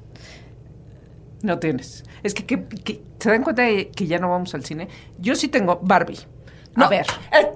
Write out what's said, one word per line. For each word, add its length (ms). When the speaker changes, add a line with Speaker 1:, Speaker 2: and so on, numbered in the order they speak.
Speaker 1:
No 160
tienes. 460
Es 120
que, 120
que, 200
que, 360
¿se 100
dan 140
cuenta 180
de 280
que 160
ya 120
no 120
vamos 240
al 100
cine? 240
Yo 180
sí 120
tengo 340
Barbie. 360
A 60
Speaker 2:
No, 80
Speaker 1:
ver, 180
Speaker 2:
eh. 240